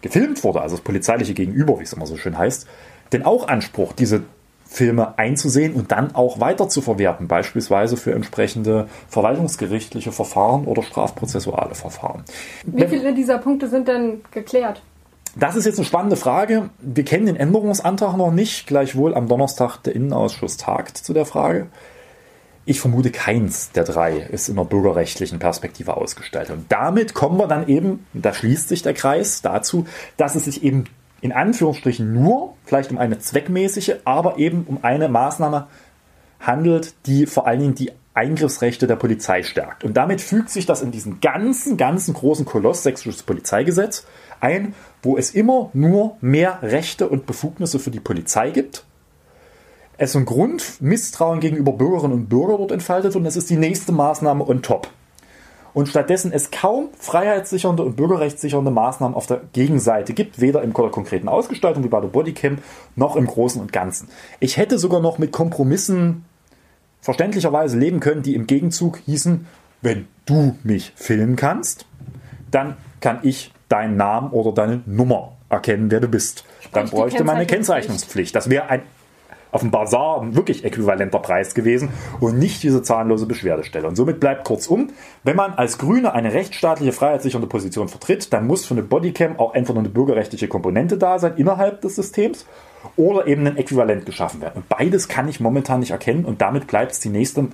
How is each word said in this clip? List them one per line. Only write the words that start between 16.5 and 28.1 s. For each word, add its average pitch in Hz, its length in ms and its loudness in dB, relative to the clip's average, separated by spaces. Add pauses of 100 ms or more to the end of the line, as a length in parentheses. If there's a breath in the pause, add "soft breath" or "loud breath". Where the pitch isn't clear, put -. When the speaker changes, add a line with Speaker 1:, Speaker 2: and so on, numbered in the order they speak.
Speaker 1:
Wir 135 260 -2
kennen 180 200 2
den 180 100 2
Änderungsantrag 196 840 0
noch 175 140 2
nicht. 170 360 0
Gleichwohl 139 480 2
am 120 120 0
Donnerstag 123 500 0
der - 180 -4
Innenausschuss 120 600 -2
tagt - 400 -4
zu - 160 -6
der 151 120 2
Frage. 160 420 0 (960 loud breath)
Ich 143 140 0
vermute, 123 320 2
keins 107 600 -2
der 85 120 2
drei 82 340 0
ist - 300 -6
in 98 100 -4
einer 90 80 0
bürgerrechtlichen 87 760 0
Perspektive - 580 -4
ausgestaltet. - 580 -8
Und - 160 -6
damit 175 420 0
kommen 160 240 0
wir 208 100 2
dann 151 200 -2
eben, 160 460 2